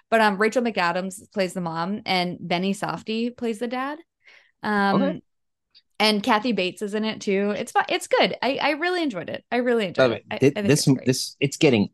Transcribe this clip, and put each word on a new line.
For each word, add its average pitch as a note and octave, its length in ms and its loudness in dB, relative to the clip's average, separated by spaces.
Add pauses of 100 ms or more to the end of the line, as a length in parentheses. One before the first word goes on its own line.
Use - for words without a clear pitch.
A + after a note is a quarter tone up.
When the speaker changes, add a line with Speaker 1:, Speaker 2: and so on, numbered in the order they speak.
(100)
Speaker 1:
But, A3+ 100 4
um, G#3 180 4
Rachel A3 240 2
McAdams F#3 680 -2
plays F#3 220 -2
the F#3+ 80 -4
mom, E3+ 420 -4
and F3+ 360 -2
Benny F3+ 340 -2
Safdie A3 600 -4
plays A3+ 240 -6
the A#3+ 100 -6
dad. C4 300 -8 (640)
Um, G3 400 2
Speaker 2:
Okay. F#3 200 -2 (800)
Speaker 1:
and G#3+ 220 4
Kathy A#3 300 2
Bates F3+ 300 -2
is G3+ 120 -6
in G#3+ 120 -2
it G#3+ 160 -6
too. G3+ 340 0
It's - 160 -8
fu-, G4+ 160 4
it's F4+ 200 -2
good. C4+ 340 2
I, C4+ 180 0
I C#4 120 2
really F4 300 -2
enjoyed G#3 280 -6
it. - 200 -10
I A#3+ 80 -2
really A#3 280 2
enjoyed C#3+ 180 2
Speaker 2:
By B2+ 40 6
the A2+ 80 2
Speaker 1:
it. G2+ 120 -14
Speaker 2:
way, - 80 -6
Speaker 1:
I, - 20 -8
Speaker 2:
thi-, B2+ 100 4
Speaker 1:
I - 20 6
think G3+ 160 -4
Speaker 2:
this, C#3+ 200 4
Speaker 1:
it's C#3 100 6
great. - 100 -6
Speaker 2:
this, - 340 -2
it's C#3+ 160 -2
getting A2+ 380 4